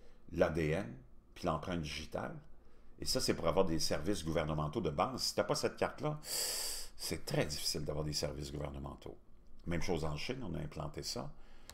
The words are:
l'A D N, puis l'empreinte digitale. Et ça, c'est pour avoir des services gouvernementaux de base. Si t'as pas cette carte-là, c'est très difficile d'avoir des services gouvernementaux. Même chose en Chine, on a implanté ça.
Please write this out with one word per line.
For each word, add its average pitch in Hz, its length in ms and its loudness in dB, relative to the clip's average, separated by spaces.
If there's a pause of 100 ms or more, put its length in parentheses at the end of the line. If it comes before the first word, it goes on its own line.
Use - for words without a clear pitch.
(320)
l'A 87 180 6
D 78 200 4
N, 101 240 0 (420)
puis - 100 -6
l'empreinte 85 360 2
digitale. 76 540 -4 (640)
Et - 60 -4
ça, - 140 2
c'est - 160 4
pour 80 120 2
avoir 87 180 8
des 82 140 4
services 80 460 2
gouvernementaux 78 560 2
de 82 80 2
base. 95 320 2
Si - 140 0
t'as 104 80 6
pas 147 120 2
cette 117 220 0
carte-là, 151 460 0
c'est - 1040 -4
très 131 200 2
difficile 76 400 -2
d'avoir 76 200 0
des 76 80 0
services 73 380 -2
gouvernementaux. 71 640 -6 (500)
Même 82 160 2
chose 82 220 4
en 73 120 0
Chine, - 260 -4
on 82 120 -2
a 78 40 -2
implanté 76 440 -4
ça. 71 280 -4 (420)